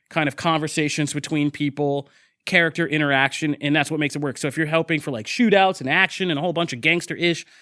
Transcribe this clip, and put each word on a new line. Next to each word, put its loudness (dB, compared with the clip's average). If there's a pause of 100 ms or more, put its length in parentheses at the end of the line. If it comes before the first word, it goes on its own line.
kind 0
of -6
conversations 0
between -2
people, -4 (380)
character 2
interaction, 0
and 2
that's 0
what -2
makes -2
it -6
work. -4
So -2
if -8
you're 0
hoping 0
for, -8
like, -6
shootouts 4
and -6
action 2
and 0
a -4
whole 0
bunch -2
of -8
gangster-ish, 0 (180)